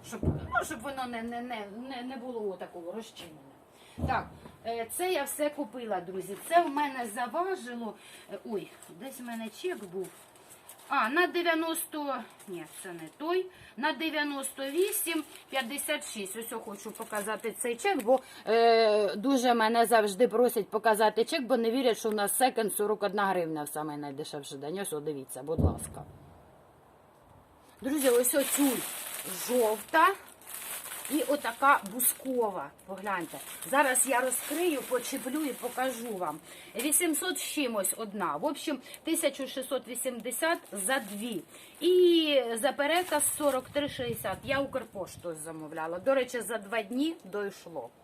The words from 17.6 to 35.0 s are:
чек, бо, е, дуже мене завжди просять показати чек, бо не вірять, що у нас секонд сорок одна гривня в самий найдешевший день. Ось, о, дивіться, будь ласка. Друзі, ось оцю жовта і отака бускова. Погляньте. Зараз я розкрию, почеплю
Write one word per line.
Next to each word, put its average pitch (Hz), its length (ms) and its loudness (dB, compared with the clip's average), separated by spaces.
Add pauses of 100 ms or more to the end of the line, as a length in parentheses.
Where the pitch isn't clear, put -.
чек, 320 280 0
бо, 254 160 6 (260)
е, 214 680 6
дуже 247 380 4
мене 233 320 6
завжди 220 420 6
просять 226 400 4
показати 214 560 4
чек, 320 180 -2
бо 240 140 2
не 226 140 2
вірять, 240 280 2
що 226 100 -2
у 214 40 2
нас 202 240 0
секонд 247 380 2
сорок 208 280 0
одна 202 240 2
гривня 165 360 0
в 147 60 -6
самий 151 280 -4
найдешевший 143 640 -8
день. 156 220 -6
Ось, 160 120 -4
о, 151 80 -4
дивіться, 139 420 -6
будь 156 180 -2
ласка. - 440 2 (1800)
Друзі, 269 280 0
ось 247 260 4
оцю 277 340 4 (800)
жовта 240 640 4 (1000)
і 277 120 2
отака 277 580 4 (120)
бускова. 226 760 0 (160)
Погляньте. 185 520 -4 (320)
Зараз 262 360 4
я 247 140 4
розкрию, 285 640 0
почеплю 254 600 -2